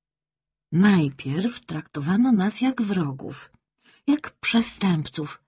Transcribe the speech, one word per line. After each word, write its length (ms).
Najpierw 960
traktowano 680
nas 300
jak 200
wrogów, 720
jak 320
przestępców 1080